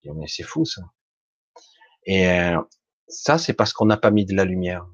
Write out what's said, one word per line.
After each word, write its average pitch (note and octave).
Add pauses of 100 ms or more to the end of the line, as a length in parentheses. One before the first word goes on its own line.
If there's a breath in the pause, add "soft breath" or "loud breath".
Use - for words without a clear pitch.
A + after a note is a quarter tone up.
Et C#2+
mais D#2
c'est -
fou, -
ça. - (1200 soft breath)
Et, F#2+
euh, F2 (480)
ça, -
c'est E3
parce G#2+
qu'on A2
n'a G#2+
pas G#2+
mis G#2
de F#2+
la G2
lumière. F2+